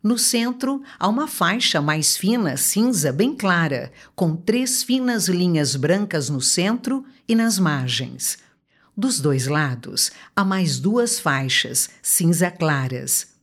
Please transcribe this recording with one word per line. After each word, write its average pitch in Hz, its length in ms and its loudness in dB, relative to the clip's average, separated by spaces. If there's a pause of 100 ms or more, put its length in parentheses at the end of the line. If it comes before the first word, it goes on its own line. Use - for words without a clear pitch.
No 220 160 2
centro, 247 640 0 (160)
há 185 80 0
uma 254 200 0
faixa 175 540 0
mais 151 340 0
fina, 185 420 0
cinza 196 540 2
bem 214 240 2
clara, 165 560 0 (240)
com 165 200 2
três 240 480 0
finas 247 440 0
linhas 170 480 2
brancas 156 540 0
no 139 100 -2
centro 233 640 0 (240)
e 226 60 2
nas 226 240 2
margens. 131 800 -2 (580)
Dos 208 240 0
dois 135 280 0
lados, 143 640 -2 (240)
há 196 100 2
mais 180 320 0
duas 233 420 0
faixas, - 720 -2 (140)
cinza 170 480 2
claras. 139 760 -2 (140)